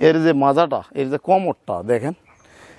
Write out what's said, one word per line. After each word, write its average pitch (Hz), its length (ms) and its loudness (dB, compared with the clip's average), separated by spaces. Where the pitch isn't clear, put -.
এর 160 80 4
যে 165 60 4
মাজাটা, 139 380 0
এর 135 140 -2
যে 143 40 -4
কোমরটা 175 480 -2
দেখেন, 120 220 -2